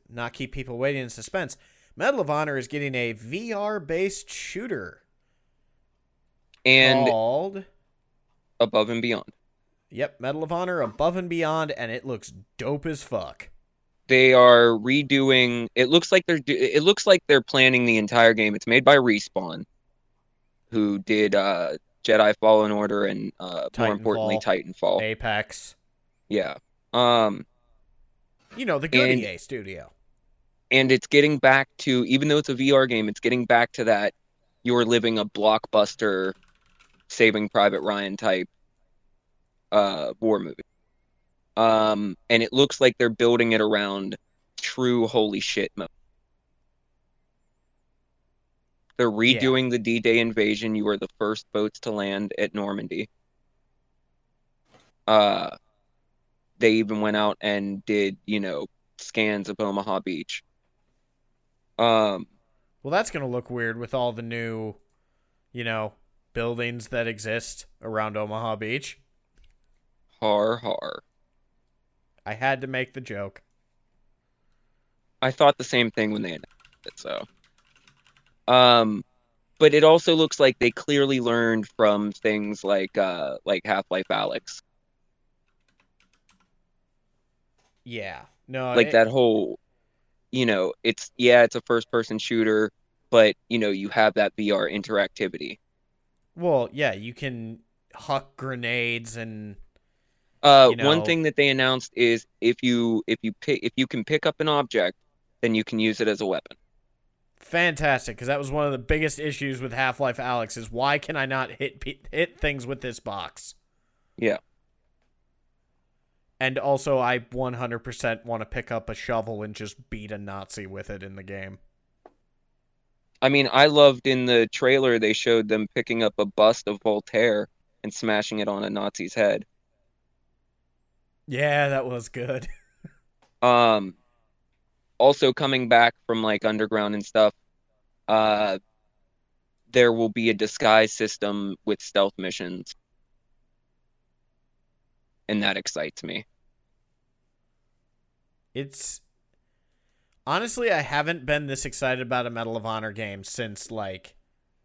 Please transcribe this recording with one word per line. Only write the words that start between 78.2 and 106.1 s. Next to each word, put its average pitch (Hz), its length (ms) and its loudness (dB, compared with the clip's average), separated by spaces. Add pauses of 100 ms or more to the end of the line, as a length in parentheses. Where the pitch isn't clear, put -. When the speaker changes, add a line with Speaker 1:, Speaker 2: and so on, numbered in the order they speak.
Speaker 2:
Um, 120 600 4 (520)
but 151 160 8
it 151 120 6
also 165 300 6
looks 160 240 0
like 135 200 4
they 123 120 2
clearly 139 500 0
learned 117 460 0 (100)
from 104 340 2
things 104 520 -4
like, 98 340 -2
uh, 87 480 -4
like 95 200 -2
Half-Life 95 440 -2
Alyx. - 520 -6 (3250)
Speaker 1:
Yeah. 95 400 -12 (220)
No, 127 260 -6
Speaker 2:
Like 117 140 4
Speaker 1:
it 151 60 -4
Speaker 2:
that 113 140 6
whole, 113 520 2 (720)
you 127 140 0
know, 95 280 0 (100)
it's, - 340 -4
yeah, 120 260 8
it's 113 120 0
a 120 60 -6
first-person 113 580 -2
shooter, 110 520 0 (380)
but, 110 260 6 (140)
you 117 100 0
know, 107 100 0
you 98 200 -4
have 107 260 2
that 104 200 0
V 104 160 -2
R 98 180 0
interactivity. 98 920 -4 (760)
Speaker 1:
Well, 160 360 0
yeah, 135 220 -4
you 107 200 -12
can 113 460 -12 (340)
huck - 420 -8
grenades 120 840 -6
and, 107 380 -14 (840)
Speaker 2:
Uh, 139 360 10
Speaker 1:
you 117 80 0
Speaker 2:
one 156 140 4
Speaker 1:
know 165 60 -4
Speaker 2:
thing 165 180 0
that 151 140 0
they 143 100 4
announced 131 480 0
is 117 300 2 (160)
if 117 200 2
you, 117 460 0
if 110 140 -2
you 110 120 -6
pick, - 300 -4
if 113 140 -4
you 131 100 0
can 120 160 -6
pick 151 220 -4
up 156 160 -2
an 156 80 -2
object, 117 480 0 (420)
then 113 160 -2
you 110 80 0
can 110 160 -6
use 110 220 -2
it 110 80 0
as 101 100 -4